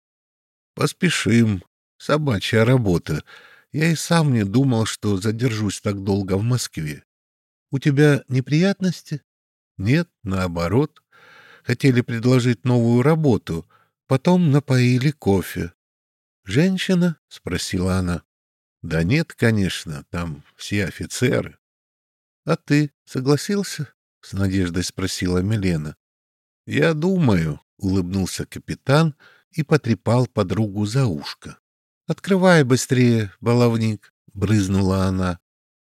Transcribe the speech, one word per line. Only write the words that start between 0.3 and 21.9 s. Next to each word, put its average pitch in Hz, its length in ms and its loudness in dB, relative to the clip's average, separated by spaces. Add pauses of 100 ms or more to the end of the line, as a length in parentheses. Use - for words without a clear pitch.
«Поспешим, 113 880 0 (340)
собачья 127 680 0
работа. 120 580 0 (480)
Я 160 200 0
и 160 40 2
сам 151 380 0
не 113 100 2
думал, 113 420 2
что 101 320 -4
задержусь 107 640 -4
так 101 220 -4
долго 98 340 0
в 101 60 -2
Москве». 123 600 -4 (680)
«У 139 80 -4
тебя 143 500 2
неприятности?» 156 920 -2 (560)
«Нет, 139 320 0 (140)
наоборот. 92 800 -2 (640)
Хотели 123 360 2
предложить 120 600 0
новую 120 380 2
работу, 127 680 0 (380)
потом 175 460 2
напоили 127 580 2
кофе». 92 640 -2 (680)
«Женщина?» 175 720 0 (100)
спросила 92 680 -4
она. 87 260 -2 (640)
«Да 82 180 -2
нет, 147 320 -2
конечно, 95 800 -2
там 85 320 -8 (120)
все 101 300 -4
офицеры». - 720 -4 (880)